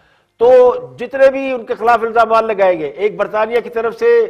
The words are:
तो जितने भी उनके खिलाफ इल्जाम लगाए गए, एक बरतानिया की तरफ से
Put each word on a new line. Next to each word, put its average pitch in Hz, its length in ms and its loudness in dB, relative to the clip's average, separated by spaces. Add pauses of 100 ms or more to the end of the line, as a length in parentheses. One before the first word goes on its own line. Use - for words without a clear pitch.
(400)
तो 247 580 2
जितने 269 300 0
भी 269 240 -4
उनके 233 220 -8
खिलाफ 226 300 0
इल्जाम 226 420 0
लगाए 190 300 0
गए, 156 120 -6
एक 180 300 -4
बरतानिया 214 420 -2
की 226 100 -10
तरफ 226 280 -6
से 233 300 2